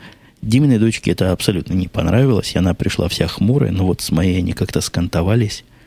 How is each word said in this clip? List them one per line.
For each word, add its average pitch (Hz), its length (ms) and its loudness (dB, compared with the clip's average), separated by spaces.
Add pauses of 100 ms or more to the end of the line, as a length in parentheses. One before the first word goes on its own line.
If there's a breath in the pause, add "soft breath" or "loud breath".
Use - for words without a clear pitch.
(420 loud breath)
Диминой 127 360 4
дочке 110 340 0
это 92 200 0
абсолютно 87 420 -2
не 90 140 0
понравилось, 101 680 0
и - 40 -4
она 87 160 2
пришла - 340 -2
вся - 200 -2
хмурая, 123 440 0
но 92 140 0
вот 90 160 0
с - 100 -8
моей 90 280 2
они 87 140 -2
как-то - 280 -2
скантовались, 95 840 -2 (240 soft breath)